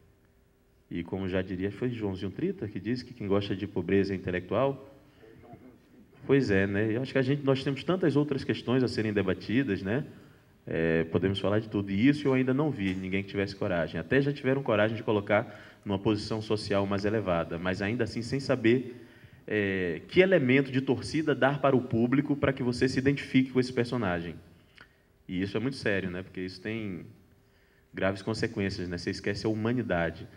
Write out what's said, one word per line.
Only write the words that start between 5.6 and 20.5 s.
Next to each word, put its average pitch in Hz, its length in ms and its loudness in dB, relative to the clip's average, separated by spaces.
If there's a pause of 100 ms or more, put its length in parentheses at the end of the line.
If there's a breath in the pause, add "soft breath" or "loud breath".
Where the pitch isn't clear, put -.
Pois 135 240 4
é, 98 160 6
né? 104 280 0
Eu 127 80 -2
acho 131 100 -6
que 139 60 2
a 131 40 4
gente, 143 200 2
nós 135 220 2
temos 139 200 -2
tantas 175 320 2
outras 147 280 0
questões 127 380 0
a 120 40 4
serem 107 260 0
debatidas, 101 680 0
né? 120 220 -2 (640 loud breath)
É, 82 380 2
podemos 92 340 0
falar 101 200 2
de 107 100 -4
tudo. 98 220 -2
E 104 180 4
isso 143 200 2
eu 131 40 2
ainda 131 220 2
não 151 160 2
vi 98 240 -2
ninguém 95 280 -2
que 95 60 -10
tivesse 101 280 -4
coragem. 85 440 -2
Até 131 220 2
já 139 100 0
tiveram 135 300 -2
coragem 110 340 2
de 107 60 -8
colocar 104 580 0 (240 loud breath)
numa 101 140 0
posição 107 420 0
social 101 460 0
mais 98 180 -2
elevada, 90 540 0
mas 92 240 -2
ainda 113 220 0
assim 110 180 -6
sem 131 180 -4
saber, 127 640 2 (420 loud breath)
é, 95 640 0
que 175 120 4
elemento 143 500 6